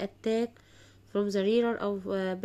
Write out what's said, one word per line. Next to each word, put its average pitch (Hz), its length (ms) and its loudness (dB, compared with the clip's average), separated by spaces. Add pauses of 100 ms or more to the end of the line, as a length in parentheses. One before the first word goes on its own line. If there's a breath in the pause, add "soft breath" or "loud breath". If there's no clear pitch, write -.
attack 226 460 -2 (640 soft breath)
from 202 200 0
the 196 40 -2
rear 226 460 2
أو، 202 180 -2 (120)
آه، 185 320 -2